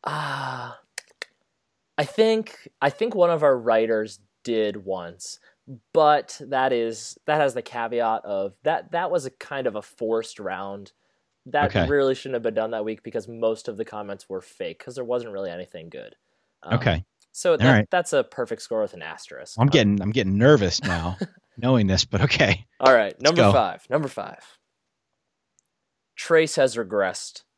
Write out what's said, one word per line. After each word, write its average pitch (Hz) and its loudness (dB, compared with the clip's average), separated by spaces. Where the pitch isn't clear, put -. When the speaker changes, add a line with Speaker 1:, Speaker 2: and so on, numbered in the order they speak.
Speaker 1:
Uh, 135 -8
I 147 0
think, 220 0
I 139 4
think 226 -4
one 175 4
of 156 0
our 139 4
writers 113 0
did 107 0
once, 90 -10
but 151 4
that 131 0
is, 113 -4
that 151 2
has 135 2
the 120 -6
caveat 117 -4
of 98 -4
that, - -2
that 175 -4
was 165 -2
a 127 -8
kind 135 -8
of 107 -2
a 104 -8
forced 113 -6
round. 98 -10
That 143 -2
Speaker 2:
Okay. 90 2
Speaker 1:
really 139 2
shouldn't 131 -8
have 117 -4
been 113 -2
done 110 -2
that 107 -6
week 110 -8
because 110 -8
most 113 -4
of 104 -10
the 110 -6
comments 101 -12
were 95 -10
fake - -12
'cause 127 -14
there 127 -8
wasn't 117 -6
really 98 -8
anything 87 -14
good. 62 -16
Um, 82 -2
Speaker 2:
Okay. 107 0
Speaker 1:
so 180 0
Speaker 2:
All 151 2
Speaker 1:
that, 131 6
Speaker 2:
right. 127 4
Speaker 1:
that's 180 0
a 139 2
perfect 113 -8
score 110 -4
with 98 -6
an 85 -14
asterisk. 78 -16
Speaker 2:
I'm 117 4
Speaker 1:
Um, 139 6
Speaker 2:
getting, 104 4
I'm 95 -2
getting 98 0
nervous 117 6
now 87 -4
Speaker 1:
<laughs> - -12
Speaker 2:
knowing 117 4
this, 95 2
but - -2
okay. 101 2
Speaker 1:
All 131 6
right. 107 2
Speaker 2:
Let's - -16
Speaker 1:
Number 151 4
Speaker 2:
go. 101 8
Speaker 1:
five. 104 0
Number 143 -2
five. - -12
Trace 160 2
has 131 2
regressed. 98 -4